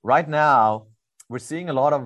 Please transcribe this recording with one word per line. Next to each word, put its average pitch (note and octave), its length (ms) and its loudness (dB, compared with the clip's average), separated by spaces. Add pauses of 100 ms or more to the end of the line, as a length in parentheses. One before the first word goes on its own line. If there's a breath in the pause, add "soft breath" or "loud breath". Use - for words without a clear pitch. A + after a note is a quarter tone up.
(140)
right D3+ 160 0 (180)
now A2 400 2 (420)
we're A#2+ 220 -12
seeing E3+ 180 -8
a C#3 120 -2
lot D3 160 2
of C3+ 80 -6